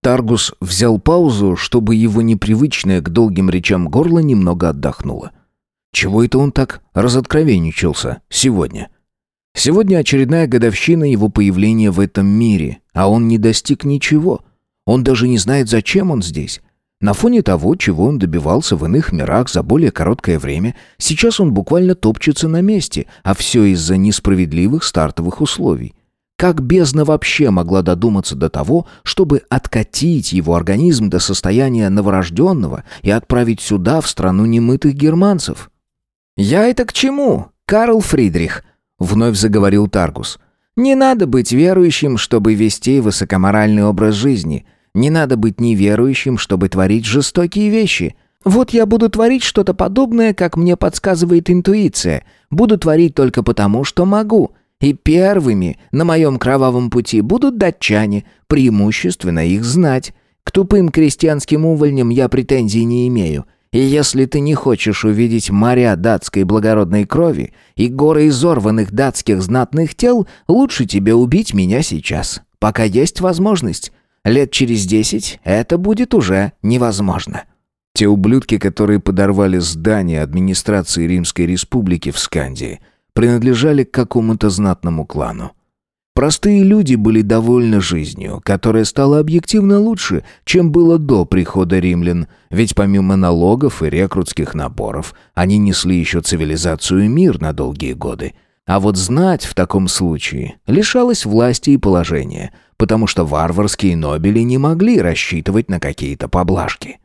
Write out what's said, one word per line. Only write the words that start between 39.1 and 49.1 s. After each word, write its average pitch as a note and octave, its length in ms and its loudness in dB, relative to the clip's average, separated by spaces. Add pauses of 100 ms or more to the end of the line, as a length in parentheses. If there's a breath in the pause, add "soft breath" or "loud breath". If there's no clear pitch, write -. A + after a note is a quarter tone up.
заговорил G#2 520 2
Таргус. D#2 500 -4 (380)
"Не C4+ 180 2
надо C4 320 2
быть B2 240 0
верующим, D#3 640 2
чтобы A2 380 2
вести A2+ 460 0
высокоморальный G#2 840 2
образ G#2 300 2
жизни. G2+ 520 -2 (280)
Не A#2+ 140 2
надо D3+ 280 0
быть G#2+ 240 -2
неверующим, A#2 800 0
чтобы F#2+ 300 -2
творить G2+ 380 0
жестокие F3 640 0
вещи. G3+ 440 -2 (300)
Вот A3+ 260 2
я A3+ 160 2
буду A3 220 2
творить A#3 340 0